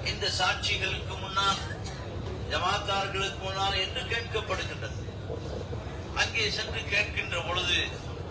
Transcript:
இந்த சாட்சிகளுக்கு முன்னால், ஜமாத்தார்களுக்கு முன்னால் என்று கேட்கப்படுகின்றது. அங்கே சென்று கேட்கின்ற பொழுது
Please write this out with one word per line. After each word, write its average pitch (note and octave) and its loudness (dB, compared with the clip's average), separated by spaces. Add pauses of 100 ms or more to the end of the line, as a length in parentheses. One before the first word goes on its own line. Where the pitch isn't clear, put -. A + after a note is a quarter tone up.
இந்த - 0 (100)
சாட்சிகளுக்கு - 2
முன்னால், - 4 (920)
ஜமாத்தார்களுக்கு G3 2
முன்னால் G3 2
என்று A#3+ 0
கேட்கப்படுகின்றது. - -2 (1080)
அங்கே A3 2
சென்று G#3+ -2
கேட்கின்ற G3 0
பொழுது F3 2 (420)